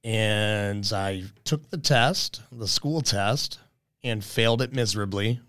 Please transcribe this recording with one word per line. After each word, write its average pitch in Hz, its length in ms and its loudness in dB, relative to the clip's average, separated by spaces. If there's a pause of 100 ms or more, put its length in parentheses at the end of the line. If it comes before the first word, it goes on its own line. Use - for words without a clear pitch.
And 107 880 0
I 98 300 -4 (220)
took 151 240 -2
the 190 80 -6
test, 143 640 2 (100)
the 117 160 -8
school 151 320 0
test, 107 600 0 (440)
and 113 180 -2
failed 117 400 2
it 123 120 -2
miserably. 104 760 0